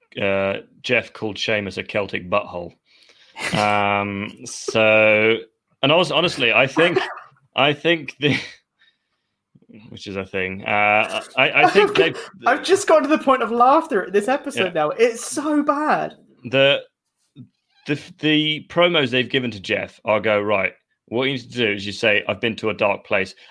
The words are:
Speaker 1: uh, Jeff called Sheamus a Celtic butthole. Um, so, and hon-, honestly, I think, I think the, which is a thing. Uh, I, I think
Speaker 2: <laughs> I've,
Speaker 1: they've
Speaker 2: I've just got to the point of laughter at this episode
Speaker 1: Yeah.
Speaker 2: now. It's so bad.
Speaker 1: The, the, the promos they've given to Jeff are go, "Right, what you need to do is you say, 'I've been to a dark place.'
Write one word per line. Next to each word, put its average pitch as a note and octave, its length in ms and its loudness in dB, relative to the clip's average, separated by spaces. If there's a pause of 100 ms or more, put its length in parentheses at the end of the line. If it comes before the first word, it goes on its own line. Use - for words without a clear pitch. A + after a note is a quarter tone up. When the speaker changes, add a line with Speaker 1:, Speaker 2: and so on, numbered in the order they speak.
(200)
Speaker 1:
uh, G2 400 0 (220)
Jeff A#2+ 320 -2
called G#2 240 -8
Sheamus G#2 400 -4
a G2+ 60 -6
Celtic G2 460 -6
butthole. F2+ 440 -6 (800)
Um, G2+ 800 0 (140)
so, A2 920 4 (460)
and C#3 80 2
hon-, F3 200 2
honestly, C#3 400 0
I A#2 140 4
think, D#3+ 320 0 (580)
I C#3 180 2
think D#3 460 -4
the, C3 160 2 (1500)
which - 180 -16
is G2 80 -10
a F#2+ 100 -6
thing. F#2+ 380 -6
Uh, G#2 580 2 (140)
I, C#3 280 2
I F4+ 60 6
think G4+ 200 4
Speaker 2:
<laughs> - 100 2
I've, E3 160 2
Speaker 1:
they've - 140 -14 (180)
Speaker 2:
I've C#4 160 2
just F#4 240 2
got D#4 140 6
to C#4 60 -4
the D4+ 100 2
point B3+ 260 0
of G#3+ 80 -4
laughter B3 540 2
at F3+ 80 -6
this G#3 140 0
episode C4 400 -2
Speaker 1:
Yeah. F3 60 -6
Speaker 2:
now. D3+ 180 2
It's A3+ 340 0
so D4 360 -2
bad. C#4+ 540 -2 (300)
Speaker 1:
The, C3+ 360 2 (1080)
the, D3 120 -4 (200)
the D#3 500 -2
promos E3+ 420 0
they've B2+ 180 -2
given B2 220 -2
to G2+ 80 -14
Jeff G2 460 -6
are A2 140 0
go, G#2 220 0
"Right, G2+ 320 -2 (320)
what A#2 200 -4
you C#3 80 -2
need B2+ 80 -8
to A#2+ 80 -20
do A#2+ 220 0
is G2+ 140 -6
you G#2 60 -6
say, G#2 360 0
'I've G2+ 140 -6
been A2+ 160 -2
to A2 120 -4
a G#2 40 -2
dark G2 320 -2
place.' G2 280 -2 (160)